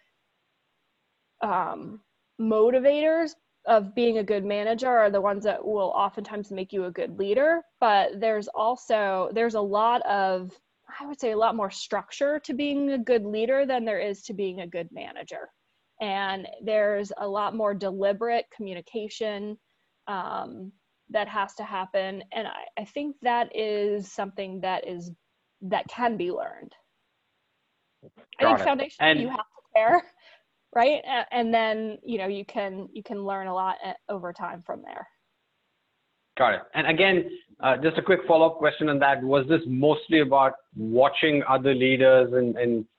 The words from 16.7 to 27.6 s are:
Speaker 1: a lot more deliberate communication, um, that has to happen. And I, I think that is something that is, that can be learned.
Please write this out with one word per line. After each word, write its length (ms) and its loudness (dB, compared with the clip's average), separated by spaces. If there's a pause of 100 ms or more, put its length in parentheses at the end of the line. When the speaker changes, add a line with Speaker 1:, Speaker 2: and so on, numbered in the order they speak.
Speaker 1:
a 100 -6
lot 280 -2
more 180 0
deliberate 720 -2 (100)
communication, 1000 -8 (500)
um, 680 -8 (360)
that 200 -2
has 260 -4
to 80 -12
happen. 600 -6 (100)
And 140 -6
I, 340 -12
I 40 -10
think 360 -8
that 340 0
is 560 -2
something 500 -8
that 260 -4
is, 240 -10 (500)
that 260 -4
can 300 -4
be 140 -4
learned. 420 -10 (1700)